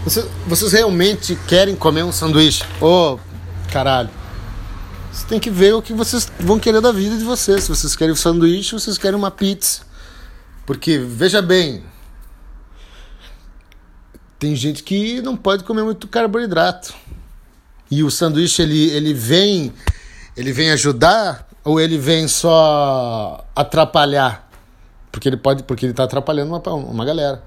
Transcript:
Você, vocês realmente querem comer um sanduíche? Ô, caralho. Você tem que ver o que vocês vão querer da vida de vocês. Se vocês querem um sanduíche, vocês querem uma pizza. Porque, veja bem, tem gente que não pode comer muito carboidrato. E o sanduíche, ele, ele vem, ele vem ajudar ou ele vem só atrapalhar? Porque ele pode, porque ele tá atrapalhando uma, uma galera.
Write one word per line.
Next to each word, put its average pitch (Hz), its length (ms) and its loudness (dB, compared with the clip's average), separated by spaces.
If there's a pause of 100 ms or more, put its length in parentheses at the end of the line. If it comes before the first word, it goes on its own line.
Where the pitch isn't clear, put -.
Você, - 240 -2 (200)
vocês 170 240 0
realmente 196 640 2 (120)
querem 190 280 4
comer 160 280 2
um 175 80 -2
sanduíche? 156 520 2 (180)
Ô, 160 380 4 (520)
caralho. 131 380 0 (1000)
Você - 160 -10
tem 226 120 0
que 226 100 -6
ver 196 240 6
o 226 80 0
que 233 120 -10
vocês 220 460 -2
vão 180 180 4
querer 220 240 4
da 240 100 6
vida 208 260 0
de 220 60 -4
vocês. 220 420 0
Se - 40 -4
vocês 151 260 -2
querem 160 180 0
um 151 40 -2
sanduíche, 170 560 2
vocês 208 240 -6
querem 196 200 0
uma 196 120 -2
pizza. 196 520 -2 (840)
Porque, 147 320 -2
veja 131 440 0
bem, 165 420 0 (2500)
tem 151 160 -2
gente 143 280 -4
que 220 380 -2
não 254 140 -6
pode 196 280 0
comer 220 200 -2
muito 220 240 -6
carboidrato. 202 880 -2 (920)
E 147 140 0
o 147 60 2
sanduíche, 165 520 0
ele, 151 280 4
ele 151 240 -2
vem, 156 600 2 (640)
ele 127 180 -6
vem 156 180 2
ajudar 151 760 2 (180)
ou 156 160 2
ele 160 180 2
vem 156 300 0
só 135 1160 2 (100)
atrapalhar? 143 960 2 (640)
Porque - 160 -4
ele 127 100 -2
pode, 139 260 0
porque 123 220 -6
ele 127 80 -2
tá 131 120 0
atrapalhando 143 440 -4
uma, 170 240 -6
uma 117 320 -6
galera. 143 420 -4